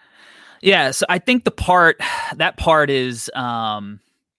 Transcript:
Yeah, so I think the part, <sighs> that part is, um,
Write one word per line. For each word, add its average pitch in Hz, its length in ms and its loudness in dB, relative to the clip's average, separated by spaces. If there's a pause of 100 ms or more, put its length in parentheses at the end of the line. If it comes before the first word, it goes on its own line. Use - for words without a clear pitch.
(600)
Yeah, 175 300 2
so - 180 -4
I 180 100 0
think 247 260 0
the - 60 -2
part, 175 480 4 (180)
<sighs> - 180 -8
that 160 220 -4
part 151 340 2
is, 127 440 -4
um, 107 640 -6 (400)